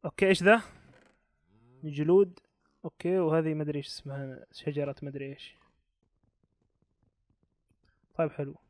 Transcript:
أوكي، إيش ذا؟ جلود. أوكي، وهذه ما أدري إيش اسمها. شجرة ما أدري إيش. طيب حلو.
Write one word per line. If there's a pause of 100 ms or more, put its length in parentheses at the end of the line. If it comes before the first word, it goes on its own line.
أوكي،
إيش
ذا؟ (1200)
جلود. (460)
أوكي،
وهذه
ما
أدري
إيش
اسمها.
شجرة
ما
أدري
إيش. (2500)
طيب
حلو. (160)